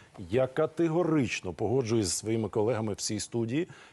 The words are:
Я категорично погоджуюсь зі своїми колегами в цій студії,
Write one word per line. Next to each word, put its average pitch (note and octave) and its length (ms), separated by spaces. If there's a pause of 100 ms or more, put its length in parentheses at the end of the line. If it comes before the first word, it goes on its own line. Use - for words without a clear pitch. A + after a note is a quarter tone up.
(180)
Я A2 280
категорично D#3 1040
погоджуюсь A2+ 540
зі F2 60
своїми A2 360
колегами A2 440
в F#2 40
цій G#2 240
студії, A#2+ 480 (240)